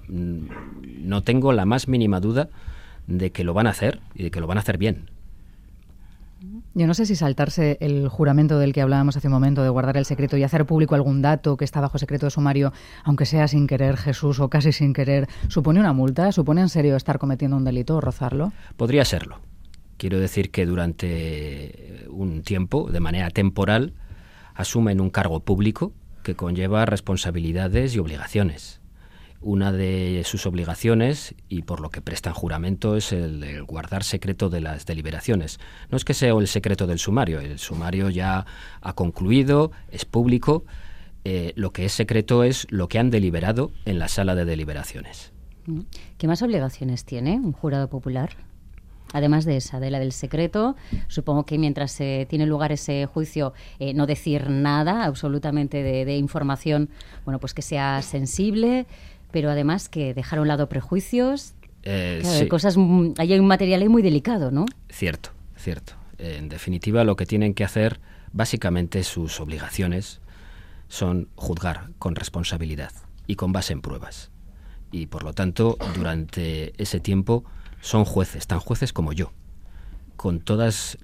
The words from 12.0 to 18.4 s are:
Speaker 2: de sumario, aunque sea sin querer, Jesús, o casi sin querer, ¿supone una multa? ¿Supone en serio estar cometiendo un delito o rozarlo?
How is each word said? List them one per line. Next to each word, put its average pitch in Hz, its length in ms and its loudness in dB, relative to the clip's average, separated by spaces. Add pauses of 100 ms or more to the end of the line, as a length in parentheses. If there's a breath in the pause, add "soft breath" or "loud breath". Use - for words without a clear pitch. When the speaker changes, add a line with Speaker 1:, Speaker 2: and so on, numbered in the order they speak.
Speaker 2:
de 139 60 2
sumario, 139 420 4 (300 loud breath)
aunque 143 240 4
sea 151 200 4
sin 143 200 4
querer, 135 300 4
Jesús, 143 420 0
o 139 100 2
casi 151 220 4
sin 139 220 4
querer, 139 340 2 (220 loud breath)
¿supone 156 300 4
una 185 140 6
multa? 135 380 4
¿Supone 156 300 4
en 185 80 4
serio 147 260 4
estar 139 240 0
cometiendo 135 380 0
un 131 60 2
delito 127 340 0
o 147 40 0
rozarlo? 139 520 -2 (220 loud breath)